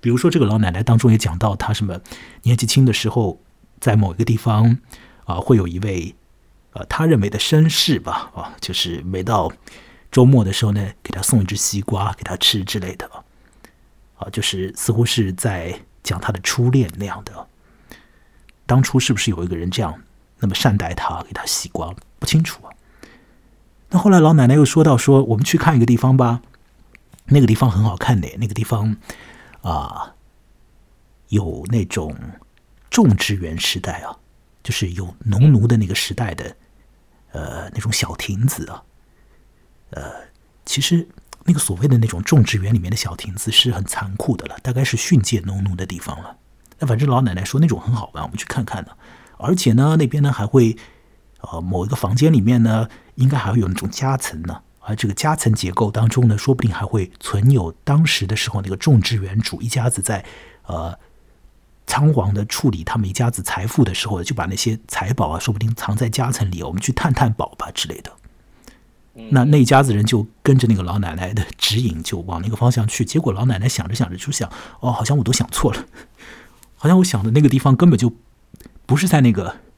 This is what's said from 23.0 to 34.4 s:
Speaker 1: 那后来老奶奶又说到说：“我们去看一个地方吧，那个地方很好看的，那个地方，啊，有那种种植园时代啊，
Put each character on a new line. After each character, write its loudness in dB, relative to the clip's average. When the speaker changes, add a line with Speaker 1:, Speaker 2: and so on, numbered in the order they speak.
Speaker 1:
那 4
后 4
来 8
老 6
奶 6
奶 6
又 8
说 4
到 6
说 6
：“我 -
们 0
去 0
看 4
一 6
个 6
地 4
方 4
吧， 2
那 6
个 6
地 4
方 2
很 2
好 0
看 0
的， -6
那 -4
个 -6
地 -4
方， -2
啊， -8
有 -4
那 0
种 -8
种 4
植 -4
园 -8
时 -4
代 -8
啊， -14